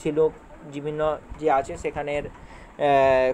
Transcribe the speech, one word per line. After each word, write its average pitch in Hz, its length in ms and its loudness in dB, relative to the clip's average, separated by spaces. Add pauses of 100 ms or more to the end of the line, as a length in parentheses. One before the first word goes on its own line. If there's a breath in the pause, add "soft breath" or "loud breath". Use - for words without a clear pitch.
ঝিনুক, 156 300 0 (420)
বিভিন্ন 151 280 -6 (380)
যে 151 80 0 (120)
আছে 139 140 -6 (100)
সেখানের, 147 440 -6
আহ, 135 1080 2